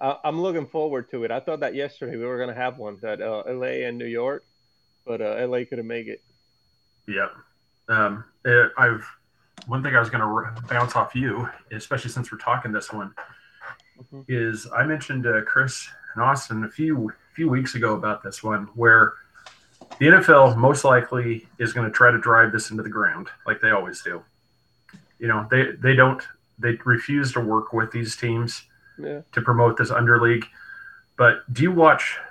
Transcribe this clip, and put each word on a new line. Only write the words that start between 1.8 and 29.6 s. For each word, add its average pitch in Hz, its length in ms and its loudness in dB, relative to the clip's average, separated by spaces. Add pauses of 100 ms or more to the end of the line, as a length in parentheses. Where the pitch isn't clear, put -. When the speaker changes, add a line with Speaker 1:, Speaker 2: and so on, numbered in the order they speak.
Speaker 1:
we 117 80 -8
were 123 120 -8
gonna 123 160 -6
have 127 240 -6
one, 104 240 -14
that, 107 200 -8
uh, 107 260 -6
L 127 160 -8
A 131 220 -6
and 120 120 -10
New 120 80 -10
York, 120 380 -6 (640)
but, 117 160 -8
uh, 107 180 -4
L 127 160 -4
A 120 100 -4
couldn't 117 220 -10
make 117 200 -10
it. 110 140 -14 (840)
Speaker 2:
Yep. 95 260 -6 (560)
Um, 107 340 0 (220)
uh, 120 320 6
I've, 120 300 0 (600)
one 131 140 -4
thing 135 140 -4
I 120 40 6
was 113 100 0
gonna 110 220 -2
r-, 110 240 -4 (140)
bounce 123 260 -2
off 110 200 -2
you, 120 320 -4 (240)
especially 110 400 -8
since 123 200 -8
we're 110 60 -14
talking 120 340 -4
this 104 220 -8
one, 101 200 -12 (840)
Speaker 1:
Mm-hmm. 135 280 -20
Speaker 2:
is 117 480 -4
I 123 80 2
mentioned 143 400 -4
to 110 200 0
Chris - 440 -2 (260)
and 113 100 -4
Austin 123 420 -2
a 107 40 -12
few, 147 440 -4 (200)
few 165 140 -2
weeks 127 280 -2
ago 113 180 0
about 104 300 -6
this 98 200 -14
one, 107 300 -4
where 113 400 6 (840)
the 139 80 6
N 160 80 12
F - 140 6
L 135 260 10
most 135 280 4
likely 120 640 2 (120)
is 113 120 -2
gonna 113 200 -4
try 120 200 6
to 117 60 0
drive 113 340 4
this 110 200 -4
into 110 120 -8
the 110 60 -10
ground, 98 400 -4 (160)
like 110 160 -4
they 113 80 2
always 92 320 -2
do. 87 200 -10 (1000)
You 113 80 -6
know, 110 220 -2
they, 131 240 2
they 131 220 2
don't, 131 260 4 (380)
they 117 240 -2
refuse 131 500 0
to 123 60 -2
work 110 320 -2
with 110 200 -2
these 117 260 -8
teams 117 480 -4 (320)
Speaker 1:
Yeah. 147 240 -10 (100)
Speaker 2:
to - 100 -4
promote 117 360 2